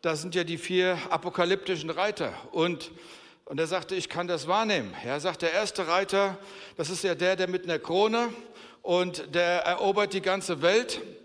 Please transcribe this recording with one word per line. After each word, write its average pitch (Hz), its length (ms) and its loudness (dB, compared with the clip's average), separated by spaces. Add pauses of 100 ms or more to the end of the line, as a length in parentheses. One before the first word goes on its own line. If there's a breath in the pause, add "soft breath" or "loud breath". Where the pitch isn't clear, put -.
da 165 140 0
sind 165 200 -6
ja 180 80 2
die 165 140 -4
vier 180 400 2 (120)
apokalyptischen 175 800 0
Reiter.“ 170 440 -2 (180)
Und, 170 400 -2 (540 loud breath)
und - 140 -6
er 160 80 2
sagte, 180 280 -2
„Ich 175 140 -4
kann 175 180 -4
das 156 200 -2
wahrnehmen.“ 185 460 2 (120)
Ja, 135 140 -2
sagt 175 220 -4
der 165 120 0
erste 196 340 0
Reiter, 190 500 2 (400 loud breath)
das 156 120 -2
ist 180 140 -6
ja 180 120 2
der, 180 200 2
der 185 120 0
mit 180 160 -2
einer 170 160 -2
Krone 220 500 2 (540 loud breath)
und 175 520 0
der 175 280 4
erobert 196 500 2
die 190 80 0
ganze 185 400 0
Welt. 208 400 4 (240)